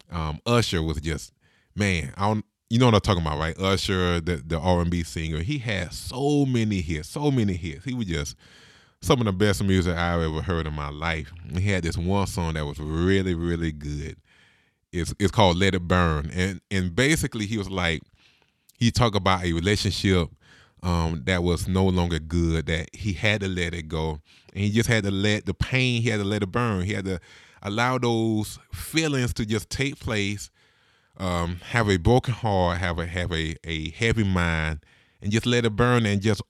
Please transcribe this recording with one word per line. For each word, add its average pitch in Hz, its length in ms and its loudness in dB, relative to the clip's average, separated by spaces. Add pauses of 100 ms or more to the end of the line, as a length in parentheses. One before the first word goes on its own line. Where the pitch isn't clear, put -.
(100)
um, 78 340 -6
Usher 113 380 2
was 80 180 -2
just, 78 320 -6 (420)
man, 90 420 -2
I 101 120 0
don't, 107 160 0 (240)
you 117 100 2
know 127 80 6
what 113 80 8
I'm 98 60 8
talking 90 220 2
about, 76 160 0
right? 80 200 -2
Usher, 92 600 2
the, 80 240 -2
the 82 140 -2
R 90 220 4
and 85 100 0
B 85 120 0
singer, 80 380 -4
he 135 180 -4
had 101 340 -6
so 143 540 0
many 110 340 2
hits, 78 280 -4
so 147 220 0
many 107 240 2
hits. 82 300 -8
He 123 100 -6
was 117 120 -4
just 80 300 -4 (640)
some 143 160 2
of 117 80 0
the 98 60 0
best 101 300 2
music 92 340 2
I've 85 260 0
ever 80 180 -2
heard 82 260 -2
in 76 80 -6
my 73 140 -6
life. 78 440 -6 (200)
He 95 160 -2
had 92 140 0
this 82 160 -2
one 92 300 0
song 82 260 -4
that 78 100 -4
was 71 140 -8
really, 90 560 2
really 82 380 -2
good. 73 440 -8 (760)
It's, 85 260 -2
it's 98 140 2
called 90 260 6
Let 95 160 4
It 87 140 -2
Burn. 80 440 2
And, 90 280 -2 (100)
and 92 240 0
basically 131 520 0
he 110 120 -2
was 95 100 -4
like, 87 340 0 (760)
he 117 120 4
talked 110 260 2
about 92 280 2
a 87 80 2
relationship, 92 760 2 (560)
um, 82 420 0
that 90 160 0
was 87 240 0
no 92 200 2
longer 87 340 0
good, 82 460 0
that 82 280 -4
he 104 180 -4
had 104 280 0
to 98 80 -4
let 87 260 -4
it 80 140 -10
go. 80 320 -4 (320)
And 98 120 -4
he 104 60 2
just 110 180 2
had 110 160 2
to 101 60 -2
let 104 360 0
the 95 80 -2
pain, 123 480 0
he 117 60 0
had 110 100 0
to 101 60 -2
let 104 180 -2
it 92 100 -4
burn. 117 320 0
He 104 80 -2
had 101 140 -4
to 92 140 -4 (420)
allow 120 360 0
those 113 600 0 (140)
feelings 143 640 -2
to 117 120 -4
just 107 220 -2
take 139 300 -6
place, 104 520 -4 (680)
um, 87 420 -2 (100)
have 113 180 0
a 95 80 4
broken 117 380 2
heart, 90 440 0
have 87 200 -2
a, 85 80 -2
have 87 260 -4
a, 80 320 -2
a 80 260 -6
heavy 113 340 0
mind, 82 600 0 (380)
and 101 80 -4
just 110 160 0
let 120 180 2
it 113 60 2
burn 120 340 4
and 101 160 2
just 104 300 2